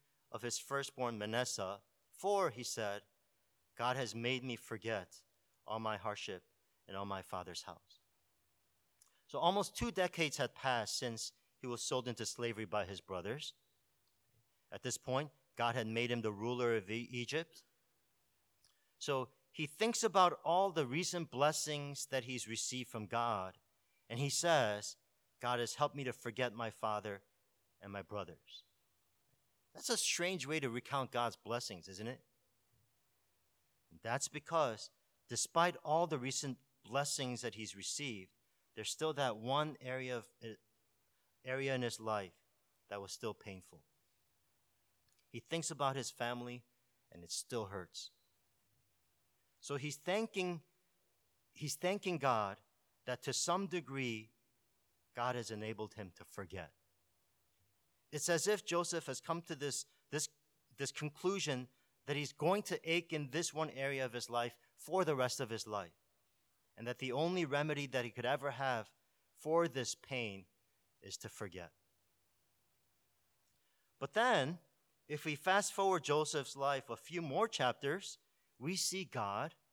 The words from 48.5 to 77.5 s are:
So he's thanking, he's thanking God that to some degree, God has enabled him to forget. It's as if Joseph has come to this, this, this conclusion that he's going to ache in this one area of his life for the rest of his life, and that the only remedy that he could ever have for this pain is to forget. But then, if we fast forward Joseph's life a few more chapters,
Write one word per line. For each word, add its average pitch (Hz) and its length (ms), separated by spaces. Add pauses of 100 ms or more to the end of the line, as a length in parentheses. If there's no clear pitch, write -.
So 143 180
he's 143 180
thanking, 180 680 (920)
he's - 220
thanking 185 420
God 110 400 (480)
that 123 180
to 139 100
some 185 340
degree, 131 640 (840)
God 123 200
has 110 160
enabled 107 420
him 95 240
to - 80
forget. 90 460 (1400)
It's 151 180
as 170 160
if 202 200
Joseph 170 400
has - 160
come 170 220
to 160 120
this, 139 300 (260)
this, 147 180 (480)
this 135 140
conclusion 151 760 (380)
that 143 100
he's 143 180
going 185 300
to 175 200
ache 165 300
in 147 180
this 165 220
one 156 180
area 135 340
of 117 80
his 117 160
life 120 260 (200)
for 180 300
the 151 100
rest 127 240
of 120 100
his 110 160
life, 101 280 (840)
and 113 80
that 123 140
the 127 140
only 170 320
remedy 143 420
that 127 160
he 117 80
could 120 140
ever 135 260
have 123 400 (480)
for 165 280
this 131 280
pain 104 500 (560)
is 98 160
to 107 120
forget. 90 420 (2250)
But - 140
then, 180 460 (480)
if 147 180
we 151 100
fast 196 380
forward 190 300
Joseph's 147 540
life 139 320
a 117 80
few 170 240
more 165 260
chapters, 139 720 (400)